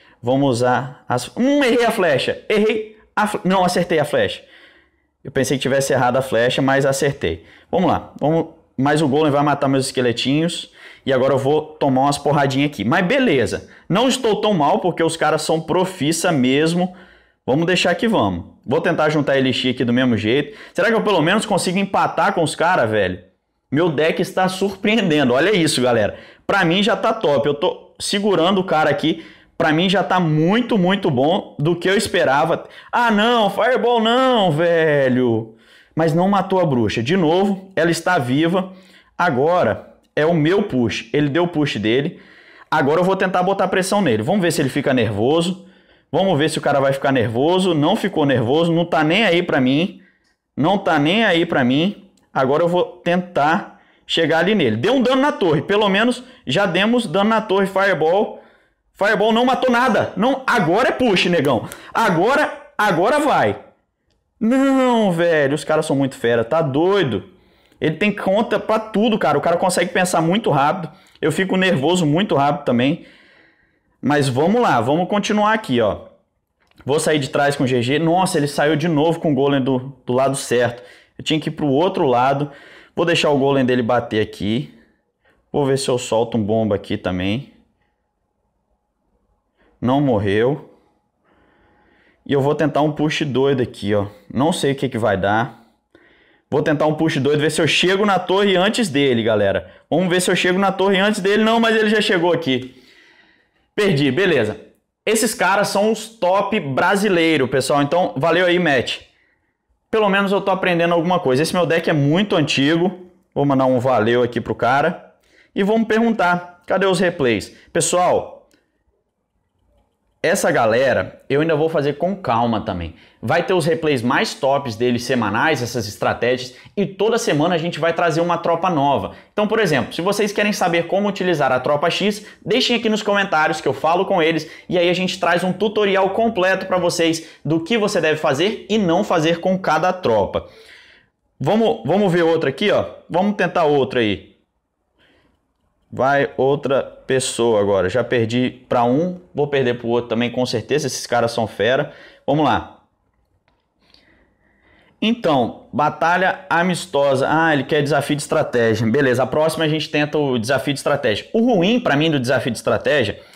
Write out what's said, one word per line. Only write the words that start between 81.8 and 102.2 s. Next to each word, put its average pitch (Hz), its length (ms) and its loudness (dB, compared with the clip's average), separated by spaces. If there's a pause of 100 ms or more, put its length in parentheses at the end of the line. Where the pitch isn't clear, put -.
lado. 135 440 0 (440)
Vou 170 120 -2
deixar 165 240 2
o 143 80 2
Golem 135 260 2
dele 123 180 2
bater 117 380 0
aqui. 107 580 -4 (720)
Vou 147 140 0
ver 135 140 0
se - 100 -4
eu 127 80 0
solto 117 400 -2
um 110 60 0
bomba 104 320 0
aqui 98 240 -4
também. 95 520 -4 (2250)
Não 135 200 2
morreu. 113 720 2 (1500)
E - 80 -6
eu 143 80 2
vou 147 140 0
tentar 147 280 0
um 151 100 0
push 151 300 -2
doido 131 420 0
aqui, 101 280 -6
ó. 101 140 0 (260)
Não 139 200 0
sei 143 180 -2
o 135 60 -2
que 131 120 -4
que 123 80 -8
vai 107 200 2
dar. 104 440 -2 (880)
Vou 143 140 0
tentar 156 240 0
um 151 80 0
push 156 220 -2
doido, 143 240 0
ver 156 100 0
se 151 100 -2
eu 160 60 2
chego 190 400 2
na 196 100 2
torre 190 400 0
antes 208 320 0
dele, 127 360 2
galera. 101 480 0 (180)
Vamos 139 180 0
ver 180 120 2
se 190 100 0
eu 180 60 2
chego 180 200 0
na 196 140 2
torre 190 300 0
antes 208 200 0
dele. 202 220 2
Não, 226 160 2
mas 226 160 2
ele 220 160 2
já 214 100 2
chegou 180 320 0